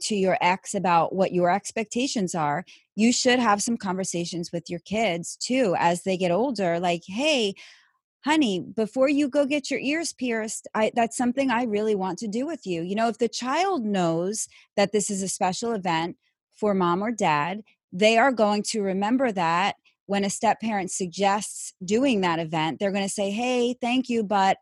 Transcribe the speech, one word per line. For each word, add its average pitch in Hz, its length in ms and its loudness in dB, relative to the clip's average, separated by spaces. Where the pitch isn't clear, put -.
to 220 120 -2
your 185 260 2
ex 180 340 0
about 170 400 2
what 190 160 2
your 175 180 2
expectations 214 880 -2
are, 156 300 -2
you 226 180 4
should 247 260 2
have 208 240 2
some 233 140 -2
conversations 175 720 -4
with 170 180 -8
your 175 120 -8
kids 185 560 -2
too 240 420 0
as 170 240 2
they 190 140 0
get 175 140 0
older. 190 480 0
Like, 175 280 0
"Hey, 226 480 0
honey, 254 340 2
before 226 500 0
you 285 200 2
go 285 160 2
get 285 260 -2
your 262 80 -2
ears 294 340 -4
pierced, 226 640 -6
I, 220 180 2
that's 233 240 0
something 254 320 0
I 240 140 0
really 214 320 0
want 185 240 -2
to 233 80 -8
do 233 180 -4
with 311 220 -8
you." 165 160 -4
You 190 120 -4
know, 226 120 2
if 220 100 -4
the 226 120 0
child 294 560 -2
knows 185 640 0
that 202 160 2
this 208 180 -2
is 196 140 -4
a 190 60 -4
special 202 420 -2
event 175 460 -2
for 208 220 0
mom 180 260 2
or 226 100 -2
dad, 180 520 0
they 214 260 4
are 262 140 6
going 208 320 2
to 214 200 -2
remember 208 480 0
that 180 460 0
when 202 180 0
a 202 40 -2
step 208 300 0
parent 208 300 -4
suggests 196 840 -2
doing 220 360 2
that 170 180 2
event, 160 400 -2
they're 196 120 0
gonna 196 160 -2
say, 196 220 -4
"Hey, 240 500 -2
thank 254 300 0
you, 233 140 0
but 190 380 2